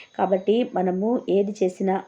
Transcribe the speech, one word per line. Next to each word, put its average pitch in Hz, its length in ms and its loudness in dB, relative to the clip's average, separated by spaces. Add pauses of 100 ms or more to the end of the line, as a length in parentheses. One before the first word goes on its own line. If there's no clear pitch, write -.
(180)
కాబట్టి 202 580 2
మనము 185 540 0
ఏది 202 340 2
చేసినా 190 440 0